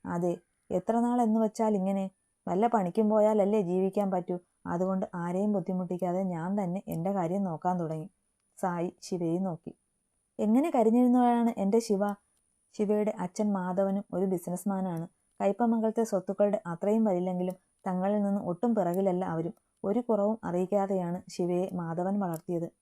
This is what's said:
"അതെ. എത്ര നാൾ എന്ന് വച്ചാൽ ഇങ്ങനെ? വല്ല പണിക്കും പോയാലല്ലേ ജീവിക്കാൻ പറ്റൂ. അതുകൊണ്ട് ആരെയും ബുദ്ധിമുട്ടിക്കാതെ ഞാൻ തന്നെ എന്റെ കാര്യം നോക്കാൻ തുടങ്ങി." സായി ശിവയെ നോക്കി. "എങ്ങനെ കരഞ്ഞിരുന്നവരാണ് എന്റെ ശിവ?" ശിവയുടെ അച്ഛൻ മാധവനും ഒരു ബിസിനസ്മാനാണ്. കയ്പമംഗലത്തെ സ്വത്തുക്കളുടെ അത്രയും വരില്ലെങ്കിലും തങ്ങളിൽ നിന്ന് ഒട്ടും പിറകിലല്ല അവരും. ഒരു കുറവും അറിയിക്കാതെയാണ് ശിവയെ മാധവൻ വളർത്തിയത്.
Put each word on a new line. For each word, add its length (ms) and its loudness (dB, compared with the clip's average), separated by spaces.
"അതെ. 280 0
എത്ര 300 -2
നാൾ 220 0
എന്ന് 180 2
വച്ചാൽ 360 0
ഇങ്ങനെ? 300 -2
വല്ല 200 2
പണിക്കും 420 2
പോയാലല്ലേ 520 4
ജീവിക്കാൻ 500 0
പറ്റൂ. 240 -2
അതുകൊണ്ട് 480 -2
ആരെയും 400 -2
ബുദ്ധിമുട്ടിക്കാതെ 720 -2
ഞാൻ 320 -4
തന്നെ 320 -2
എന്റെ 240 -2
കാര്യം 320 0
നോക്കാൻ 360 -2
തുടങ്ങി." 300 -6
സായി 320 -2
ശിവയെ 380 -2
നോക്കി. 320 -6
"എങ്ങനെ 300 4
കരഞ്ഞിരുന്നവരാണ് 880 4
എന്റെ 220 2
ശിവ?" 240 0
ശിവയുടെ 440 0
അച്ഛൻ 340 -2
മാധവനും 500 0
ഒരു 120 0
ബിസിനസ്മാനാണ്. 800 -4
കയ്പമംഗലത്തെ 640 0
സ്വത്തുക്കളുടെ 640 0
അത്രയും 380 0
വരില്ലെങ്കിലും 520 0
തങ്ങളിൽ 380 0
നിന്ന് 180 0
ഒട്ടും 340 -2
പിറകിലല്ല 500 0
അവരും. 280 -4
ഒരു 160 0
കുറവും 440 0
അറിയിക്കാതെയാണ് 760 0
ശിവയെ 440 -2
മാധവൻ 460 -2
വളർത്തിയത്. 480 -4